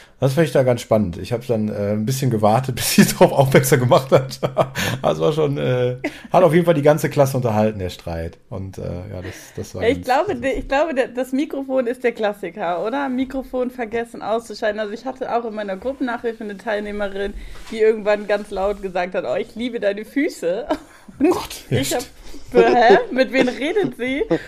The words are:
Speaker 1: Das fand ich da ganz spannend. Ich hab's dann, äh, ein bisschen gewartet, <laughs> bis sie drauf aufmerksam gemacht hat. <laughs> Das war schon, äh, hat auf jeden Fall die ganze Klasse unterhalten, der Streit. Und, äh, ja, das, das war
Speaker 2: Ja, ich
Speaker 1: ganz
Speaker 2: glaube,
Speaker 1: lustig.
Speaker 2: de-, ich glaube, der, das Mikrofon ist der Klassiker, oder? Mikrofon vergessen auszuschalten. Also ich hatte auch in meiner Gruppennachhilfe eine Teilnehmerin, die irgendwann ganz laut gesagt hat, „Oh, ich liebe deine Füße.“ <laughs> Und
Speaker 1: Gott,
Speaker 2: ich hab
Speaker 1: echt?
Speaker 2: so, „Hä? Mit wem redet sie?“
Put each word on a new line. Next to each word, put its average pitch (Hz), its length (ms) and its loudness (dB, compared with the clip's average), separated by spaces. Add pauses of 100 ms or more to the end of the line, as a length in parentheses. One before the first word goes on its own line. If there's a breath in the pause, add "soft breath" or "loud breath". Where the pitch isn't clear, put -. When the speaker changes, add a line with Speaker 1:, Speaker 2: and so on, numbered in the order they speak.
(200 loud breath)
Speaker 1:
Das 135 140 2
fand 160 120 4
ich 135 60 -4
da 143 100 6
ganz 123 180 2
spannend. 101 380 0
Ich 95 140 -10
hab's 117 160 -4
dann, 107 200 0
äh, 101 260 -2
ein 107 120 -2
bisschen 131 240 0
gewartet, 110 460 2
<laughs> - 0 -
bis - 180 -4
sie 202 100 10
drauf - 280 4
aufmerksam 135 480 4
gemacht 131 320 4
hat. 135 320 2
<laughs> 135 60 -2 (520 loud breath)
Das 156 160 2
war 160 140 2
schon, 147 260 0
äh, 127 380 0 (360 loud breath)
hat 180 120 6
auf 156 100 6
jeden 175 100 4
Fall 170 100 4
die 143 80 0
ganze 147 280 4
Klasse 135 260 2
unterhalten, 107 440 2
der 90 100 -4
Streit. 82 480 -8 (120)
Und, 95 280 -10
äh, 98 40 -10
ja, 92 380 -10
das, 92 140 -12 (220)
das - 180 -10
war 95 80 -8
Speaker 2:
Ja, 220 60 2
ich 269 80 4
Speaker 1:
ganz - 100 -10
Speaker 2:
glaube, 320 280 0
Speaker 1:
lustig. 254 180 -2
Speaker 2:
de-, - 80 -4
ich - 80 -10
glaube, 294 260 0
der, 240 140 0
das 247 240 -8
Mikrofon 269 560 -2
ist 254 160 -4
der 233 80 0
Klassiker, 202 720 -4
oder? 277 220 -4
Mikrofon 254 640 -4
vergessen 233 500 -8
auszuschalten. 214 560 -4
Also 208 140 -6
ich 233 120 -12
hatte 254 300 -6
auch 233 100 -2
in 220 100 -8
meiner 202 220 -6
Gruppennachhilfe 240 680 -6
eine 208 120 -10
Teilnehmerin, 202 760 -6 (380 loud breath)
die 220 80 -4
irgendwann 214 480 2
ganz 208 240 -2
laut 196 280 -2
gesagt 185 360 -4
hat, 165 100 -2
„Oh, 127 80 0
ich 226 220 -4
liebe 233 240 -4
deine 202 240 -2
Füße.“ 240 640 -2
<laughs> - 480 -8
Und 311 120 4
Speaker 1:
Gott, - 400 -4
Speaker 2:
ich 269 220 0
hab 254 100 -2
Speaker 1:
echt? - 80 -16 (420 loud breath)
Speaker 2:
so, 240 80 6
„Hä? 240 380 8 (120)
Mit 240 220 2
wem 254 160 4
redet 285 480 -2
sie?“ 262 260 -2 (260 loud breath)